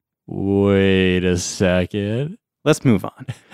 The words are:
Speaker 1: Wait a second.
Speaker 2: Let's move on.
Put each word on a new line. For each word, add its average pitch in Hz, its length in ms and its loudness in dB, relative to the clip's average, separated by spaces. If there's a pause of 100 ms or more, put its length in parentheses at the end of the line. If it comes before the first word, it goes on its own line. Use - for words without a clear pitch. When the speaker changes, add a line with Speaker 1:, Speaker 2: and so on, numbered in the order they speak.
(280)
Speaker 1:
Wait 95 960 2
a 90 160 0
second. 101 960 -2 (260)
Speaker 2:
Let's 151 220 0
move 117 180 2
on. - 220 -14 (280)